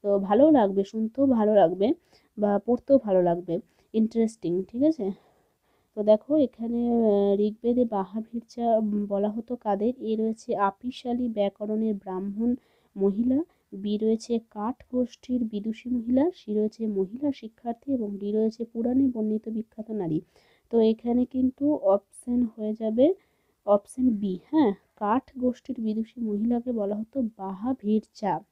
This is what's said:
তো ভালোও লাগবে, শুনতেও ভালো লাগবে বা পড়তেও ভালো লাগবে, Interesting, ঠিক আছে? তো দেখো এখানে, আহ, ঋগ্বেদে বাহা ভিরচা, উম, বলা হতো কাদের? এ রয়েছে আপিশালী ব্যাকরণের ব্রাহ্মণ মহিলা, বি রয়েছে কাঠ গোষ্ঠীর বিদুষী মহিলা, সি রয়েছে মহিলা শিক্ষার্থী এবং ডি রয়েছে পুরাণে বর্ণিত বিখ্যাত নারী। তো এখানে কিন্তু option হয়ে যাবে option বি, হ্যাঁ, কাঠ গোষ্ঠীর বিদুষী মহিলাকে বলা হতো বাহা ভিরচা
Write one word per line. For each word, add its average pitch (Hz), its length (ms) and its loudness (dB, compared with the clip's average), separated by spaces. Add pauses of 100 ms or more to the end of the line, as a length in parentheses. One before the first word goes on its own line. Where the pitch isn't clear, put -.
তো 208 40 -2 (100)
ভালোও 208 320 6
লাগবে, 202 340 4
শুনতেও 220 420 -2
ভালো 220 280 4
লাগবে 185 320 4 (520)
বা 202 200 0
পড়তেও 247 400 2
ভালো 196 240 2
লাগবে, 175 320 0 (400)
Interesting, 220 580 0 (100)
ঠিক 240 200 -4
আছে? 302 240 2 (920)
তো 214 60 -6
দেখো 214 340 4
এখানে, 233 440 -2 (100)
আহ, 202 500 4
ঋগ্বেদে 233 440 0
বাহা 196 360 -4
ভিরচা, 233 580 -2
উম, 208 280 -2
বলা 202 220 -2
হতো 226 280 -8
কাদের? 208 440 -2
এ 220 160 -4
রয়েছে 220 400 -4
আপিশালী 240 720 -4
ব্যাকরণের 214 680 -2
ব্রাহ্মণ 202 560 -4 (460)
মহিলা, 208 420 0 (340)
বি 202 260 -4
রয়েছে 226 400 -2 (120)
কাঠ 214 260 -8 (140)
গোষ্ঠীর 247 540 -4
বিদুষী 220 460 -6
মহিলা, 247 340 0 (100)
সি - 200 -16
রয়েছে 214 320 -2
মহিলা 214 460 -4
শিক্ষার্থী 233 600 -12
এবং 226 240 -2
ডি 202 160 -6
রয়েছে 220 320 -2
পুরাণে 240 440 0
বর্ণিত 214 400 -2
বিখ্যাত 220 420 -10
নারী। 175 280 -4 (540)
তো 233 80 0
এখানে 233 440 2
কিন্তু 254 400 -2 (180)
option 202 600 0
হয়ে 214 300 -6
যাবে 220 320 2 (600)
option 208 440 2
বি, 196 340 -2
হ্যাঁ, 285 280 2 (240)
কাঠ 220 280 0 (140)
গোষ্ঠীর 247 420 -4
বিদুষী 220 400 -4
মহিলাকে 233 520 -2
বলা 208 240 -2
হতো 220 220 -8 (180)
বাহা 190 340 -6 (100)
ভিরচা 208 520 -2 (200)